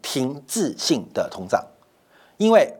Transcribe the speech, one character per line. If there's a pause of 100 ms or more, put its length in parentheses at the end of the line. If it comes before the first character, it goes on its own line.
停
滞
性
的
通
胀， (720)
因
为